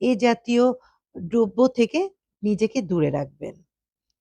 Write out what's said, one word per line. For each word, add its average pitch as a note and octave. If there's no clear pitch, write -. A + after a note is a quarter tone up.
এ B3
জাতীয় A#3+
দ্রব্য G#3
থেকে B3+
নিজেকে G#3+
দূরে D#3+
রাখবেন। C#3+